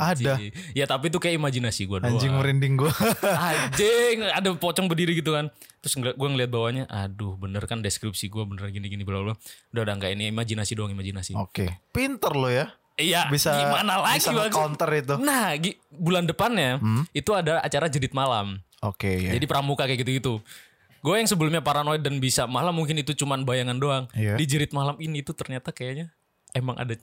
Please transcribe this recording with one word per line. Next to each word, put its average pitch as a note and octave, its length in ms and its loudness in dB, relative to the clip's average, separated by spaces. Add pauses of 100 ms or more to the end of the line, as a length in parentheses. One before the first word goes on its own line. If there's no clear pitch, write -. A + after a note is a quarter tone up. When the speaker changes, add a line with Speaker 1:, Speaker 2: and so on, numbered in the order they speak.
(240)
Speaker 1:
Ada. C3+ 100 4 (380)
Speaker 2:
Ya, C#3 140 0
tapi C3 220 0
itu E3+ 120 0
kayak E3+ 160 0
imajinasi B2+ 480 0
gua F#2+ 160 -2
doang. A#2+ 160 2
Speaker 1:
Anjing, C3 160 2
merinding C3+ 460 4
gua. C#3 100 4 (360)
<laughs> F3 260 2
Speaker 2:
Anjing, A3 760 2
ada F#3+ 300 0
pocong F3 340 0
berdiri E3+ 260 2
gitu D#3+ 180 0
kan. D3+ 200 0 (260)
Terus - 160 -4
ngel-, B2+ 220 -2
gua C#3 140 -2
ngeliat B2+ 180 2
bawahnya, A#2+ 380 0
aduh, G2 500 -6
bener F#2+ 260 -6
kan A2+ 180 -4
deskripsi G#2 480 -4
gua, G#2+ 180 -4
bener G2 260 -8
gini-gini, G2+ 320 -6
bla, G2 160 -2
bla, G2 60 -2
bla. A2 100 -2 (340)
Udah, A#2 140 -4
udah, G#2 120 -2
nggak, F#2+ 180 -2
ini G#2 160 -2
imajinasi G#2+ 440 -2
doang, G#2+ 160 -4
imajinasi. G2 460 -6
Speaker 1:
Oke. F#2 540 -4
Pinter B3+ 420 -2
lo C3+ 160 2
ya. B2+ 240 0 (240)
Speaker 2:
Iya, E3 320 2
Speaker 1:
Bisa, D3 260 2
Speaker 2:
gimana C#3+ 440 2
lagi, B3+ 240 2
Speaker 1:
bisa - 80 2
Speaker 2:
Bang? A#3 160 2
Speaker 1:
nge-counter D#3 480 0
itu. C#3+ 240 0
Speaker 2:
Nah, C4 360 2
gi-, D#3+ 220 -2 (140)
bulan F3 340 2
depannya F3 540 2
Speaker 1:
Hmm? A2+ 320 2
Speaker 2:
itu D3 220 -2
ada E3 280 2
acara D3 280 0
jerit C3+ 240 0
malam. A2 480 0 (220)
Speaker 1:
Oke, G2 380 0
iya. F#2 120 0
Speaker 2:
Jadi A#2+ 140 2
pramuka C#3 380 0
kayak B2+ 160 0
gitu-gitu. B2+ 400 0 (600)
Gue E3 160 2
yang A3+ 100 4
sebelumnya E3 340 2
paranoid D3 400 2
dan C#3+ 180 -2
bisa, C3 280 2
malah B2+ 260 0
mungkin D#3+ 260 0
itu D3 160 -2
cuman C#3 300 -2
bayangan B2 320 0
doang. C3+ 360 0
Speaker 1:
Iya. G#2+ 240 0
Speaker 2:
Di D3 100 2
jerit D3 260 0
malam C#3+ 260 -2
ini D#3 240 -6
tuh D#3 100 -8
ternyata D3 400 -8
kayaknya C#3 400 -8 (400)
emang B2+ 240 -2
ada B2 160 -6 (120)